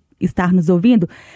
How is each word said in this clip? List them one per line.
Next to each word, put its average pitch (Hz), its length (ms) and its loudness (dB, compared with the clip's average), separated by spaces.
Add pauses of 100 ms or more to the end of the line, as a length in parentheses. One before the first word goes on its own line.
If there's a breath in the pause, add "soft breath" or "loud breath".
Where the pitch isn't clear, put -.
(180)
estar 180 340 -4
nos 175 160 0
ouvindo, 185 400 0 (260 loud breath)